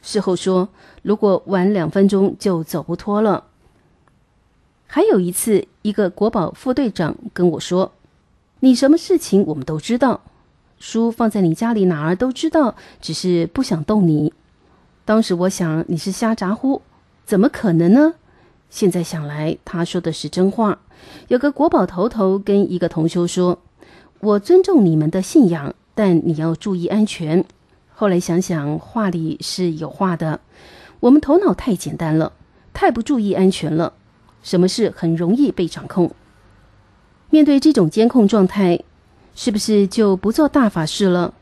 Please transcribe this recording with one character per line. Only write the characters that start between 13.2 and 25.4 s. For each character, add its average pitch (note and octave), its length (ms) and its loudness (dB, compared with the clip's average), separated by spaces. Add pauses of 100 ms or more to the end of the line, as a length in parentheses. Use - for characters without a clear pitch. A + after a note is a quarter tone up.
不 - 140 -6
想 E3 220 -4
动 G#3 240 2
你。” D3+ 260 0 (720)
当 A3 160 2
时 F#3+ 140 -2
我 F3+ 140 0
想， E3 380 -2
你 E3+ 100 -4
是 F#3+ 140 -6
瞎 A3+ 220 -2
咋 G3+ 220 -4
呼， C4+ 260 -2 (440)
怎 - 140 0
么 A#3 100 4
可 F#3+ 240 -2
能 E3+ 200 4
呢？ D#4 220 4 (540)
现 G3+ 200 -2
在 F3 140 -4
想 D#3+ 220 -8
来， D3+ 400 -6
他 E3+ 180 -6
说 F3 160 -6
的 E3 140 -6
是 - 160 -10
真 F#3 200 0
话。 G#3 300 -2 (480)
有 B3 100 0
个 C#4+ 140 0
国 D4 160 0
保 C#4 180 2
头 F3+ 220 -4
头 G3 320 0
跟 G3+ 320 0
一 F3+ 60 -4
个 E3+ 100 -2
同 E3 220 -2
修 F3 180 -2
说 F3+ 320 -2 (640)
：“我 G#3 180 0
尊 F4+ 220 4
重 E4 240 4
你 E3 100 4
们 D#3 140 0
的 F#3 140 -2
信 A#3+ 260 4